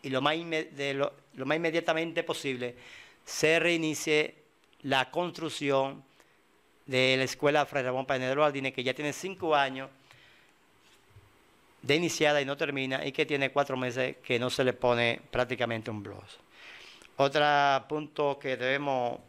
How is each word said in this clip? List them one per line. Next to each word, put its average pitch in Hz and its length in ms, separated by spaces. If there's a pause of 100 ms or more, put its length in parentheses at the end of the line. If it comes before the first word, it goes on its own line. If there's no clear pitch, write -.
y 143 60
lo 131 140
más 151 140
inme-, 165 340
de 139 240
lo, 139 180 (220)
lo 131 100
más 151 140
inmediatamente 165 640
posible 123 500 (500)
se 160 360
reinicie 156 760 (460)
la 135 280
construcción 139 920 (840)
de 131 320
la 131 60
escuela 143 420
Fray 135 180
Ramón 127 220
Paine 131 200
de 131 80
Los 147 100
Jardines, 139 280
que 131 100
ya 127 120
tiene 147 180
cinco 180 420
años 135 360 (1900)
de 139 120
iniciada 151 460
y 135 40
no 139 120
termina, 139 500
y 135 60
que 156 140
tiene 139 240
cuatro 139 260
meses 127 480
que 123 140
no 123 120
se 131 140
le 123 80
pone 120 480 (100)
prácticamente 117 600
un 104 120
bloque. 98 240 (880)
Otro 143 280 (440)
punto 147 500
que 131 180
debemos 131 720